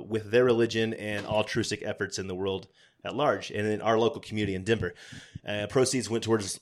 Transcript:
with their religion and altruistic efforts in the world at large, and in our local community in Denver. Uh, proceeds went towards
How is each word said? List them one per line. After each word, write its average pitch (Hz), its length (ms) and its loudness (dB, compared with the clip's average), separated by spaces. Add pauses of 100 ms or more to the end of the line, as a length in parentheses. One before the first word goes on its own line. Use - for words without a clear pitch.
with 104 240 -4
their 123 140 6
religion 113 480 4
and 104 340 -6
altruistic 107 560 0
efforts 101 360 -4
in 95 80 -6
the 95 60 -6
world 95 360 -4 (340)
at 98 140 -6
large, 127 340 0
and 104 160 -2
in 107 140 0
our 110 180 4
local 110 220 2
community 104 340 -2
in 92 80 -6
Denver. 92 300 0 (520)
Uh, 104 240 -4
proceeds 117 400 2
went 113 140 -2
towards 107 380 0